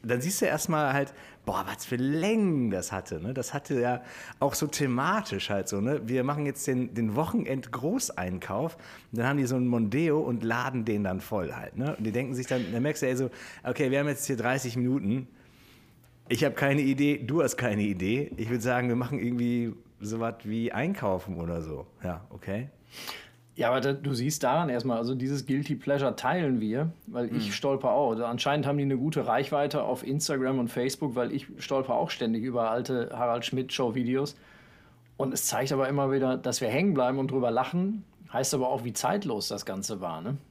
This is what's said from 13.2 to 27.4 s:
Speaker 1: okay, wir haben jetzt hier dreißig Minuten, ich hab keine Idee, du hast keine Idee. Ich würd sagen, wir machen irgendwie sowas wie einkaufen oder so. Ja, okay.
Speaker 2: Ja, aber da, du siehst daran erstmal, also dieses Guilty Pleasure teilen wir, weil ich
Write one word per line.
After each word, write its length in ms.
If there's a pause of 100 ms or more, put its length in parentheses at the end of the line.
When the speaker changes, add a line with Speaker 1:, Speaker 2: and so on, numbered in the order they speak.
Speaker 1:
okay, 280
wir 80
haben 80
jetzt 180
hier 120
dreißig 400
Minuten, 500 (1000)
ich 160
hab 120
keine 260
Idee, 440
du 160
hast 160
keine 240
Idee. 560
Ich 120
würd 120
sagen, 260
wir 80
machen 240
irgendwie 540 (260)
sowas 440
wie 280
einkaufen 680
oder 240
so. 260 (160)
Ja, 260
okay. 400 (840)
Speaker 2:
Ja, 140
aber 120
da, 120
du 200
siehst 300
daran 260
erstmal, 300
also 160
dieses 300
Guilty 300
Pleasure 400
teilen 460
wir, 300 (160)
weil 180 (100)
ich 120